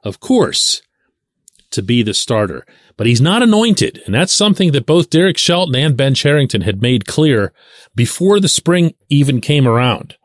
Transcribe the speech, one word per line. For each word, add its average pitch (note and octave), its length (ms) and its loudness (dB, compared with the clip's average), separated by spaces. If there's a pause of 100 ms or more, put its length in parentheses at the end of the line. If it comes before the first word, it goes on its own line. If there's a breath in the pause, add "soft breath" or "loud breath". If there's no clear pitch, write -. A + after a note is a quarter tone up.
of G2+ 160 -10
course, - 640 -2 (880)
to A2 120 -6
be A#2 220 0
the G#2 100 -2
starter, G#2 540 -4 (300 soft breath)
but A2 100 -2
he's A#2+ 120 2
not F#3 220 2
anointed. A3+ 640 0
And F#2+ 80 -6
that's D#3+ 180 0
something G3 420 0
that C3+ 120 -2
both E3 240 0
Derek F3 300 0
Shelton E3+ 340 -2
and C3+ 240 0
Ben C3+ 160 0
Cherington C#3+ 480 0
had G2 220 -2
made B2 240 0
clear B2 440 0 (440 soft breath)
before F#3 440 0
the G3 80 0
spring E3+ 460 0 (160)
even C#3 320 2
came D3 260 2
around. A#2 580 -2